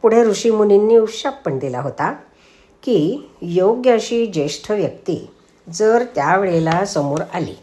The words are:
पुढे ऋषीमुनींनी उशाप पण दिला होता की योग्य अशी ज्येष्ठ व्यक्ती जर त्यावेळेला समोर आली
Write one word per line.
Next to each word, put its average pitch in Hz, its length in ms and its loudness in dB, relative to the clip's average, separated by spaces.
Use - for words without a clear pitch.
पुढे 233 220 4
ऋषीमुनींनी 214 720 4
उशाप 220 480 -2
पण 135 140 -4
दिला 127 220 -6
होता 143 320 -6
की 214 480 -2
योग्य 208 500 2
अशी 233 340 0
ज्येष्ठ 156 440 -6
व्यक्ती 185 600 -6
जर 220 320 2
त्यावेळेला 170 720 0
समोर 147 360 -2
आली 165 280 -6